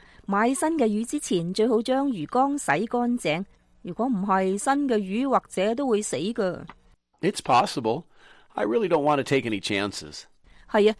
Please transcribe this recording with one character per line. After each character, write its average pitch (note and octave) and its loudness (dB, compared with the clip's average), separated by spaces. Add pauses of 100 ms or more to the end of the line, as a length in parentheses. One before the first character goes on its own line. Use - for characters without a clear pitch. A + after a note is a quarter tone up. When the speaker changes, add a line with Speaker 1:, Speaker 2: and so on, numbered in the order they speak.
(240)
Speaker 1:
買 G#3+ 2
新 D#4+ 0
嘅 C4 2
魚 G#3+ 0
之 D4 -6
前 F3 -2
最 A3+ 2
好 A3+ 2
將 C4 0
魚 F3+ -4
缸 C#4 0
洗 - -8 (200)
乾 A#3+ -2
淨， E3+ -2 (380)
如 F3 -10
果 A3+ -2
唔 G3+ -2
係， F#3+ 2
新 C#4 0
嘅 A#3 2
魚 G#3+ -2
或 G#3+ 4
者 G3+ 0
都 C#4+ -2
會 G#3+ 2
死 - -4
㗎。 F#3+ -4 (560)
Speaker 2:
It's F3 -2
possible. C3 2 (560)
I G#3+ 0
really A3+ 0
don't D#3+ 4
want D3 4
to C3 0
take C3+ 2
any A2 -2
chances. G2 -4 (480)
Speaker 1:
係 G#3 4
啊， G#3+ -4